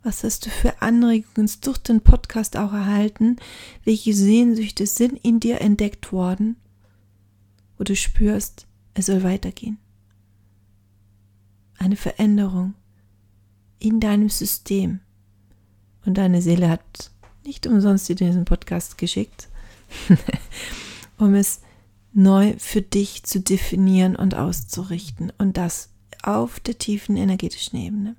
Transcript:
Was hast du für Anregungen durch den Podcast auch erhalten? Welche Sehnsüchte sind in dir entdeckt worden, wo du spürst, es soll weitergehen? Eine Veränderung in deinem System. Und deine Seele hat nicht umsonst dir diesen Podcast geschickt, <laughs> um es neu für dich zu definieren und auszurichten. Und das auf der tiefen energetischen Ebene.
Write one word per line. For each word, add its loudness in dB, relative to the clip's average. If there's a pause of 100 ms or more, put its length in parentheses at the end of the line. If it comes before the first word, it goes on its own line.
Was -4
hast -6
du -8
für -2
Anregungen 2 (120)
durch -4
den 2
Podcast 2
auch -4
erhalten? 0 (480)
Welche 0
Sehnsüchte 2
sind 0 (100)
in 2
dir -2
entdeckt 0
worden, -2 (1200)
wo -4
du 0
spürst, 0 (260)
es -2
soll 0
weitergehen? -6 (2000)
Eine 0
Veränderung 0 (1040)
in 0
deinem 2
System. -4 (1040)
Und 0
deine 2
Seele 4
hat -6 (340)
nicht -14
umsonst 4
dir -2
diesen 0
Podcast -2
geschickt, -6 (580)
<laughs> 0
um 4
es 0 (520)
neu 6
für -4
dich -4
zu -4
definieren 2
und 0
auszurichten. -6
Und 0
das -6 (320)
auf -4
der -8
tiefen -4
energetischen -4
Ebene. -6